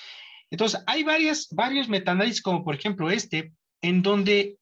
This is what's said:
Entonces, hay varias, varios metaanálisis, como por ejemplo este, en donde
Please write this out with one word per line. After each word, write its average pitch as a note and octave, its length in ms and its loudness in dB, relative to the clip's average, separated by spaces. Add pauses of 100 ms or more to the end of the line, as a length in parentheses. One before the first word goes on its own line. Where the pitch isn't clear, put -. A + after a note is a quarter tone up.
(500)
Entonces, - 360 0
hay D4 160 0
varias, D#4 480 0
varios B3 400 -2
metaanálisis, F#3+ 500 0
como F3+ 240 0
por D#3 100 -2
ejemplo F3+ 360 -2
este, D#3+ 420 -4 (300)
en F3+ 180 4
donde G3+ 600 2